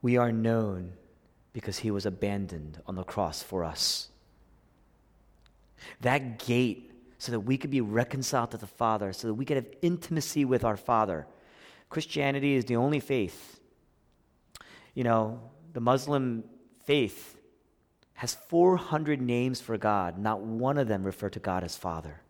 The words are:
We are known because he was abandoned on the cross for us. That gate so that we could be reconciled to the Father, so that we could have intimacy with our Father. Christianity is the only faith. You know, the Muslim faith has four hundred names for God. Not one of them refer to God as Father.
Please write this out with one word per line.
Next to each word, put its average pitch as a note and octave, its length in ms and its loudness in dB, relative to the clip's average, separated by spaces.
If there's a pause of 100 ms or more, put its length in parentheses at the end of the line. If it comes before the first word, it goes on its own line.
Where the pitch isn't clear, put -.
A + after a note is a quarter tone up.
We B2 160 4
are A#2+ 140 4
known A2 600 0 (600)
because G#2+ 240 -8
he A2 140 -4
was G2+ 160 -2
abandoned F2+ 800 -6
on F#2+ 80 -6
the F#2 80 -6
cross F2 400 -4
for F#2 200 -4
us. - 460 -4 (1900)
That B2 380 0
gate A#2+ 520 0 (280)
so - 120 -8
that A2+ 100 -2
we C3 180 0
could D3 100 -6
be C3+ 120 2
reconciled A#2 680 0
to A#2 80 -10
the G#2+ 80 -12
Father, G#2 480 -2
so A#2 140 -8
that G#2+ 80 0
we C3 100 -4
could C#3+ 120 0
have A#2+ 100 -4 (160)
intimacy E3+ 600 0
with B2 200 4
our A2 140 2
Father. G#2 500 2 (600)
Christianity C#3 680 0
is B2 100 2
the A#2+ 120 0
only C#3 220 2
faith. - 600 -4 (1400)
You B2+ 80 -2
know, A2+ 360 2 (340)
the A#2+ 80 -4
Muslim C3 600 2 (440)
faith C#3 500 0 (760)
has - 200 -6
four F3 440 6
hundred D3+ 440 0
names B2 400 2
for A2+ 160 -4
God. F#2+ 400 2
Not G#2+ 220 0
one A2+ 400 0
of B2+ 80 2
them G2 160 0
refer G2 260 -4
to - 100 -10
God F#2 240 -2
as E2+ 120 -8
Father. D#2+ 540 -8